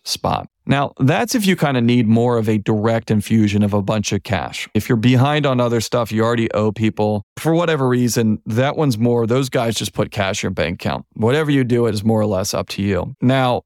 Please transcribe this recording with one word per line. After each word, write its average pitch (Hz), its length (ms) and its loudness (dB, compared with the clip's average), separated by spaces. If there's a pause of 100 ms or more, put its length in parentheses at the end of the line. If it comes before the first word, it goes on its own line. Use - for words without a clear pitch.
spot. - 440 -6 (220)
Now, 139 300 0
that's 185 340 2
if 220 120 0
you 185 100 2
kinda 139 240 0
need 120 300 2
more 117 280 2
of 110 120 0
a 110 80 2
direct 110 520 0
infusion 104 540 2
of 101 100 0
a 104 80 0
bunch 107 300 -2
of 101 120 -2
cash. - 500 -6
If 107 160 -2
you're 120 80 2
behind 127 480 2
on 127 160 0
other 120 180 0
stuff, 117 320 -2
you 110 140 0
already 117 260 0
owe 107 220 0
people, 107 500 0 (140)
for 160 160 0
whatever 160 340 2
reason, 117 580 2
that 123 300 0
one's 139 220 0
more, 120 280 2
those 127 220 0
guys 117 280 -2
just 104 180 -6
put - 180 -4
cash 95 320 -4
in 95 40 -2
your 95 40 -2
bank 87 300 -4
account. 73 320 -6
Whatever 143 380 0
you 135 120 2
do, 120 220 0
it 113 80 0
is 104 100 -6
more 110 160 2
or 107 60 2
less 95 280 -2
up 87 160 -4
to - 120 -8
you. 98 400 -2
Now, 127 440 0